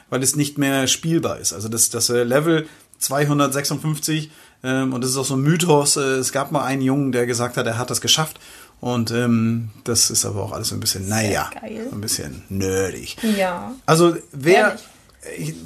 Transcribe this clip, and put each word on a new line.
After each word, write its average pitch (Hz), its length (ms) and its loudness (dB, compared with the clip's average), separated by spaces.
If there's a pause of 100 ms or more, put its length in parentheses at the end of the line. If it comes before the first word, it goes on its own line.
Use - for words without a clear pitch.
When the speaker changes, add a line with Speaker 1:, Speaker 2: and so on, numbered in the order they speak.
Speaker 1:
weil 127 120 -2
es 131 140 0
nicht 143 220 -2
mehr 135 300 2
spielbar 160 520 0
ist. - 140 -4
Also 101 160 -8
das, 113 200 0
das, 113 200 -2
äh, 120 140 2
Level 135 440 2 (680)
zweihundertsechsundfünfzig, 151 960 -2 (320)
ähm, 131 300 0
und 123 100 -4
das 131 80 0
ist 131 60 -2
auch 135 80 -2
so 135 100 -2
ein 131 60 2
Mythos, 151 560 4
äh, 147 40 0
es 131 320 0
gab 139 180 -2
mal 143 120 0
einen 135 180 0
Jungen, 135 300 2
der 123 140 2
gesagt 120 320 -2
hat, 127 100 0
er 113 100 -2
hat 120 120 -4
das 123 120 -4
geschafft. 151 380 2 (400)
Und, 123 320 0
ähm, 117 580 2 (160)
das - 260 2
ist 110 140 0
aber 104 180 -4
auch 104 80 -6
alles - 180 -6
so 98 60 -6
ein 101 40 -6
bisschen, 101 260 -4
Speaker 2:
Sehr 101 100 -2
Speaker 1:
naja, 101 340 0 (120)
Speaker 2:
geil. 220 280 -10
Speaker 1:
so - 60 -10
ein 101 60 -8
bisschen 87 480 -6
nerdig. 95 680 -4 (180)
Speaker 2:
Ja. 185 360 -2 (160)
Speaker 1:
Also 165 280 4 (160)
wer, 175 360 4
Speaker 2:
Ehrlich. - 140 -6 (680)
Speaker 1:
ich, 160 60 -8 (100)